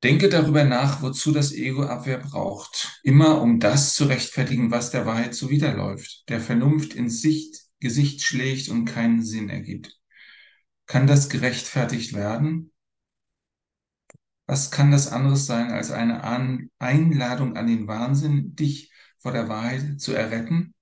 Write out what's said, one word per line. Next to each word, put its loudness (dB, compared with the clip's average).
Denke 6
darüber 4
nach, 2
wozu -2
das 2
Ego -4
Abwehr -6
braucht. -8
Immer 8
um 4
das 2
zu 2
rechtfertigen, 0
was -2
der -2
Wahrheit -2
zuwiderläuft, -4
der -4
Vernunft 2
ins -6
Sicht, -2
Gesicht 0
schlägt -2
und -2
keinen 0
Sinn -6
ergibt. -12
Kann 2
das 4
gerechtfertigt -4
werden? -4
Was -2
kann 4
das 4
anderes 0
sein -2
als -6
eine -4
An-, -4
Einladung 0
an -4
den 0
Wahnsinn, -2
dich -4
vor -8
der -2
Wahrheit -6
zu -6
erretten? -4